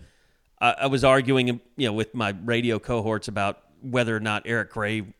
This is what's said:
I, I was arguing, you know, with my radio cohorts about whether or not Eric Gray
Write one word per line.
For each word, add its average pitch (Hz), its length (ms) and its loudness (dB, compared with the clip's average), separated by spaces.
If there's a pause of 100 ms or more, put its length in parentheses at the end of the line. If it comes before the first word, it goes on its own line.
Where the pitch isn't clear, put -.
(600)
I, 120 200 4
I 139 80 0
was 135 160 0
arguing, 131 420 4
you 123 400 -4
know, 104 80 0
with 110 200 -4
my 104 200 -2 (100)
radio 117 340 0
cohorts 110 500 -4
about 101 320 -4 (200)
whether 123 340 0
or 107 60 -2
not 107 240 -2
Eric 113 280 -4
Gray 107 340 -4 (140)